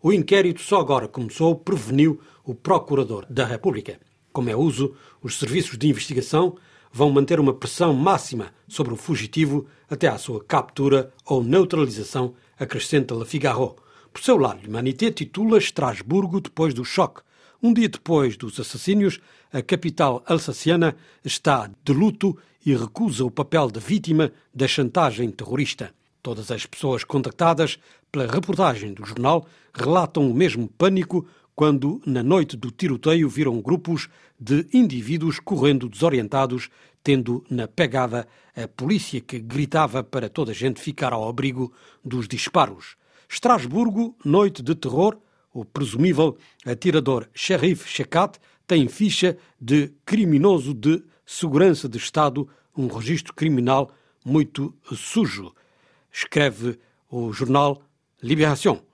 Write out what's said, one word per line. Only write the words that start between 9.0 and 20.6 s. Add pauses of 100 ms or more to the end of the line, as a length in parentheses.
até
à
sua
captura (120)
ou
neutralização, (220)
acrescenta
Le
Figaro. (380)
Por
seu
lado,
L'Humanité
titula
Estrasburgo
depois
do
choque. (400)
Um
dia
depois
dos
assassínios, (340)
a
capital
alsaciana (300)